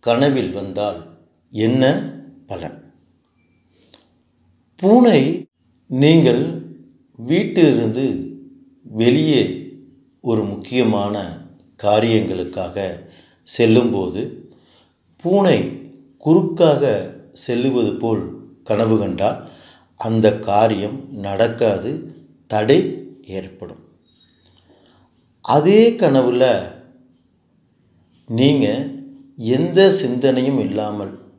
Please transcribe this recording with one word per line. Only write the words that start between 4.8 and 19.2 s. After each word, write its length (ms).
நீங்கள் 760
வீட்டிலிருந்து 1120
வெளியே 920
ஒரு 240
முக்கியமான 1000
காரியங்களுக்காக 1200
செல்லும்போது 1080
பூனை 720
குறுக்காக 960
செல்லுவது 600
போல் 440
கனவு 340
கண்டால் 500